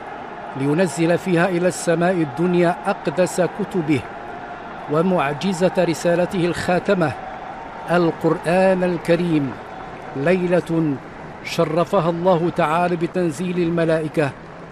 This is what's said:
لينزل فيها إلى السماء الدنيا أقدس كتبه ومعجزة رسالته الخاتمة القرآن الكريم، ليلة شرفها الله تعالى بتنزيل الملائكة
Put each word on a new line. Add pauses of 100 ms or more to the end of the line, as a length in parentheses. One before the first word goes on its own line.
(560)
لينزل
فيها
إلى
السماء
الدنيا (100)
أقدس
كتبه (920)
ومعجزة
رسالته
الخاتمة (760)
القرآن
الكريم، (640)
ليلة (500)
شرفها
الله
تعالى
بتنزيل
الملائكة (420)